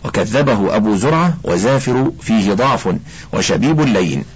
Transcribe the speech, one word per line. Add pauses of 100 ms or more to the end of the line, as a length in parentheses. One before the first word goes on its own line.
وكذبه
أبو
زرعة،
وزافر (100)
فيه
ضعف، (380)
وشبيب
لين. (120)